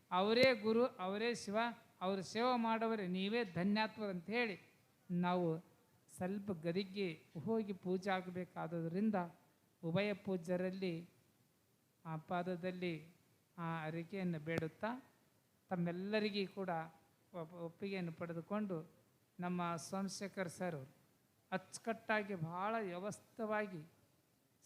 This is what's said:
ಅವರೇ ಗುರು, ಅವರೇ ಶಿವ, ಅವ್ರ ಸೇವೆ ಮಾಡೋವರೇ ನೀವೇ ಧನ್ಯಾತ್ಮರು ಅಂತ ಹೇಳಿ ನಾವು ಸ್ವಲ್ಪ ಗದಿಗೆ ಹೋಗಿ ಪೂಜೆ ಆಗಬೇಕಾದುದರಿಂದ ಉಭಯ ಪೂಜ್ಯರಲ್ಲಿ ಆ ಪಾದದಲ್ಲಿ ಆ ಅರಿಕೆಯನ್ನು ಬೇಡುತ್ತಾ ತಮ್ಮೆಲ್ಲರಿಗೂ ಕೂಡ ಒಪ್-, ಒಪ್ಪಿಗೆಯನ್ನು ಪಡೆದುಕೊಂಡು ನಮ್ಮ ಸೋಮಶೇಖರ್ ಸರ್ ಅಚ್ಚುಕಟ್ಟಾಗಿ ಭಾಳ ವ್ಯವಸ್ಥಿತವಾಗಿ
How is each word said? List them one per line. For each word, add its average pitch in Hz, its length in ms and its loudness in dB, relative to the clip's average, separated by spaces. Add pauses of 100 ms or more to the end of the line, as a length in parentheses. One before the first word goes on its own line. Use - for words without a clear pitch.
(120)
ಅವರೇ 226 420 6
ಗುರು, 226 320 4
ಅವರೇ 214 500 0
ಶಿವ, 202 220 -2 (440)
ಅವ್ರ 190 200 2
ಸೇವೆ 240 360 2
ಮಾಡೋವರೇ 226 500 2
ನೀವೇ 196 360 2
ಧನ್ಯಾತ್ಮರು 208 640 2
ಅಂತ 180 160 -4
ಹೇಳಿ 220 520 -2 (340)
ನಾವು 175 480 4 (560)
ಸ್ವಲ್ಪ 202 360 -4
ಗದಿಗೆ 180 720 -2 (220)
ಹೋಗಿ 220 280 0
ಪೂಜೆ 185 360 -2
ಆಗಬೇಕಾದುದರಿಂದ 180 1080 0 (680)
ಉಭಯ 190 300 2
ಪೂಜ್ಯರಲ್ಲಿ 185 960 -2 (960)
ಆ 160 120 -4
ಪಾದದಲ್ಲಿ 175 960 -2 (420)
ಆ 165 280 -2
ಅರಿಕೆಯನ್ನು 170 540 -2
ಬೇಡುತ್ತಾ 165 720 -4 (560)
ತಮ್ಮೆಲ್ಲರಿಗೂ 196 840 0
ಕೂಡ 190 160 -4 (640)
ಒಪ್-, 170 220 -8
ಒಪ್ಪಿಗೆಯನ್ನು 175 560 -4
ಪಡೆದುಕೊಂಡು 170 800 -4 (480)
ನಮ್ಮ 180 360 0
ಸೋಮಶೇಖರ್ 190 760 -4
ಸರ್ 156 400 -4 (640)
ಅಚ್ಚುಕಟ್ಟಾಗಿ 214 840 -2
ಭಾಳ 180 460 -2
ವ್ಯವಸ್ಥಿತವಾಗಿ 196 1120 -4 (760)